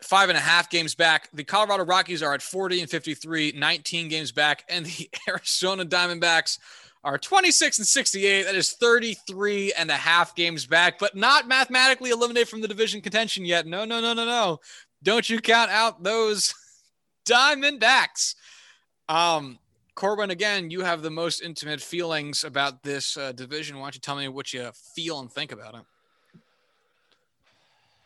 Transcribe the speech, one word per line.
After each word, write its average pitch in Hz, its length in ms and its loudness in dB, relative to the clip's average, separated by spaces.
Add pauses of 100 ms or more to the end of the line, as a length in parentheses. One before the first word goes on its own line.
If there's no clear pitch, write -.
five 190 280 4
and 165 80 2
a 143 40 0
half 170 300 2
games 165 240 -2
back. 160 380 2
The 151 100 -10
Colorado 202 420 0
Rockies 175 380 0
are 143 100 0
at 139 80 -4
forty 185 400 -4
and 156 80 -8
fifty-three, 156 640 -4
nineteen 160 540 -4
games 156 220 -6
back. 147 360 0
And 170 200 -6
the 165 220 -12 (100)
<laughs> - 100 -18
Arizona 185 560 -2
Diamondbacks 170 720 0 (460)
are 139 160 -4
twenty-six 359 580 4
and 208 100 -4
sixty-eight. 196 560 2
That 190 120 -2
is - 180 0
thirty-three 208 1000 0
and 160 180 -2
a 143 40 2
half 165 400 4
games 165 300 -2
back, 170 320 4
but 202 180 -2
not 247 320 4
mathematically 254 600 2
eliminated 233 400 0
from 220 120 -10
the 220 60 -4
division 208 340 -4
contention 202 440 -4
yet. 170 220 0
No, 185 180 -6
no, 233 160 -4
no, 233 140 0
no, 233 100 -4
no. 226 360 0 (420)
Don't 220 260 2
you 226 100 0
count 226 300 4
out 220 340 0
those 214 520 0 (340)
<laughs> - 360 -20
Diamondbacks. 262 1080 2 (760)
Um, 156 520 0 (340)
Corbin, 202 380 -2
again, 185 400 -2
you 180 100 -6
have 170 220 -2
the 156 80 -6
most 165 320 -4
intimate 151 360 -10
feelings 156 640 -6
about 139 380 -4
this, 143 360 -6
uh, 135 160 -8
division. 139 440 -12
Why 135 60 -14
don't 139 100 -12
you 131 80 -20
tell 147 140 -6
me 139 140 -6
what 135 220 -12
you 120 200 -10 (240)
feel 160 240 -8
and 123 120 -16
think 147 200 -8
about 110 240 -18
it? 113 60 -20 (2250)